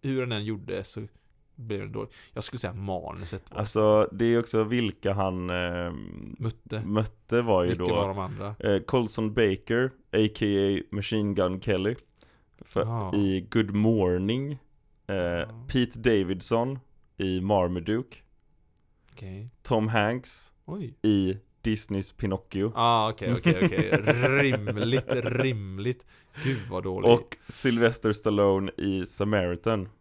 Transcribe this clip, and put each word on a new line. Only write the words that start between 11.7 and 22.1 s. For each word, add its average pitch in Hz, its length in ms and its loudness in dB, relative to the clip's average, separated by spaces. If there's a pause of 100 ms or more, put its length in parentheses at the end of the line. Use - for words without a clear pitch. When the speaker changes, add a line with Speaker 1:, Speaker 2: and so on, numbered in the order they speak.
Speaker 2:
för, - 200 -4
Speaker 1:
Ja. 113 340 -2
Speaker 2:
i 98 260 2 (100)
Good 101 240 0
Morning, 107 800 2 (540)
eh, 98 100 -4
Speaker 1:
Ja. 90 520 -4
Speaker 2:
Pete 120 300 -2
Davidson 113 800 0 (380)
i 92 240 -2
Marmaduke, 95 760 0 (960)
Speaker 1:
Okej. 98 380 -14 (120)
Speaker 2:
Tom 110 260 2
Hanks 113 640 -2 (120)
Speaker 1:
Oj. 156 380 -10
Speaker 2:
i 98 340 4 (240)
Disneys 104 520 -4